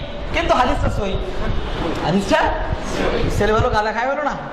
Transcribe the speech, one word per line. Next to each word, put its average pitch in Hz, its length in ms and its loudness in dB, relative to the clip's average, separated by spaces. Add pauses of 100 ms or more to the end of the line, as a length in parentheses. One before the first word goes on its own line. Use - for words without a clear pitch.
(340)
কিন্তু 294 200 2
হাদিসটা 247 360 2
সহিহ। 190 280 0 (880)
হাদিসটা 196 340 2 (1000)
ছেলে 208 160 4
ভালো, 240 160 2
গাঁজা 214 220 2
খায় 233 200 -2
হলো 294 120 -2
না? 247 120 -2 (180)